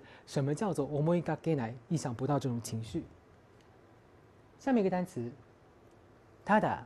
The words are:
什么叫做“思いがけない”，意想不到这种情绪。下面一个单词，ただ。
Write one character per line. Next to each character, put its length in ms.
什 180
么 100
叫 200
做 120
“思 300
い 80
が 140
け 180
な 140
い”， 40
意 80
想 180
不 140
到 100
这 120
种 120
情 220
绪。 200
下 140
面 80
一 20
个 60
单 160
词， 260
た 140
だ。 260